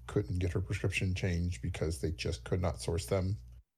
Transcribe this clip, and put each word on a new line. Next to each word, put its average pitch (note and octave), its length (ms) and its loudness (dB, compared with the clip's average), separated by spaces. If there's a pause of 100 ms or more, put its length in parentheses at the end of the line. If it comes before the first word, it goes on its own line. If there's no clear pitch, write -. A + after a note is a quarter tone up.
couldn't F#2 320 2
get F2+ 140 2
her G2 80 2
prescription F#2+ 540 0
changed F2 460 2
because E2 400 -2
they E2 120 0
just - 320 -4
could F#2 180 0
not E2+ 180 0
source E2+ 260 0
them F#2+ 300 2 (420)